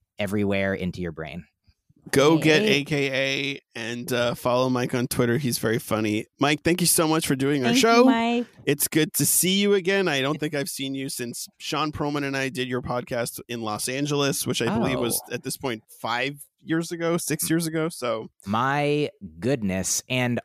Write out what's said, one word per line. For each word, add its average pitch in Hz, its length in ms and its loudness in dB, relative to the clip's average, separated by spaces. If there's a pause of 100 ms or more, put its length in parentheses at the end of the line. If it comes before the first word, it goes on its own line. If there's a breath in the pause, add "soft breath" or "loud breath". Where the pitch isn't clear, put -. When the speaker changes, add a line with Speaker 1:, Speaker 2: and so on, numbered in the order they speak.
(180)
Speaker 1:
everywhere 98 560 0
into 90 260 -6
your 85 120 -6
brain. 80 320 -12 (640)
Speaker 2:
Go 143 260 6
Speaker 3:
May 151 60 0
Speaker 2:
get 156 200 6
Speaker 3:
eighth. 214 80 2
Speaker 2:
A 139 140 2
K 143 260 -2 (440)
A - 60 -14 (180)
and, 120 340 -6
uh, 120 220 0
follow 127 340 0
Mike 123 260 0
on 123 140 0
Twitter. 117 300 2
He's 120 200 -2
very 117 200 0
funny. 107 480 -2 (140)
Mike, 151 220 2
thank 175 180 2
you 170 60 2
so 160 220 4
much 160 180 2
for 143 100 2
doing 139 260 2
our 127 100 2
Speaker 3:
Thank 240 40 4
you, 269 40 4
Speaker 2:
show. 233 240 8
Speaker 3:
Mike. 233 420 2 (200)
Speaker 2:
It's 147 220 0
good 156 260 2
to 147 120 0
see 190 340 4
you 202 140 4
again. 196 340 2
I 139 120 0
don't 143 180 0
think 151 160 -4
I've 139 140 -2
seen 135 260 -6
you 135 140 -6
since - 400 -8 (100)
Sean 151 340 -4
Perlman 147 320 -2
and 139 120 -2
I 135 120 0
did 123 200 -4
your 123 140 -2
podcast 123 680 -4
in 117 140 -6
Los 107 260 -4
Angeles, 143 580 0
which 123 160 -2
I 120 140 0
believe 190 240 0
was 120 200 -2 (100)
Speaker 1:
Oh. - 40 -8
Speaker 2:
at 117 100 -8
this 135 120 -8
point 117 260 -6 (180)
five 127 440 -4 (220)
years 160 260 -2
ago, 170 260 0
six - 260 -4
Speaker 1:
M- - 60 -2
Speaker 2:
years 165 160 0
ago. 160 240 -2
So 113 400 -6 (160)
Speaker 1:
My 143 640 0 (280)
goodness. 98 680 -2
And 123 360 0